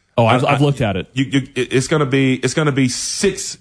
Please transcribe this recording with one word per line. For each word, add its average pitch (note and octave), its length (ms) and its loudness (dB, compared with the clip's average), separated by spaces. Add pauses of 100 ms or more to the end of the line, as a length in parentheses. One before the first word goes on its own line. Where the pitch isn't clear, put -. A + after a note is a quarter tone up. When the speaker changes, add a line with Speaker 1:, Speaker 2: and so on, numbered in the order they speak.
(180)
Speaker 1:
Oh, A#2 80 4
I've, B2 180 4
Speaker 2:
I, C#3+ 100 2
Speaker 1:
I've C3 60 0
Speaker 2:
I, D3 40 4
Speaker 1:
looked C#3 180 0
at G2 140 0
it. F2+ 180 -6
Speaker 2:
you, C3+ 100 0
you, C3+ 300 -2
it, B2+ 180 -4
it's C3+ 160 -2
gonna D#3 180 0
be, C3 280 2
it's - 200 -2
gonna D3+ 180 0
be C3 160 2
six, - 720 -4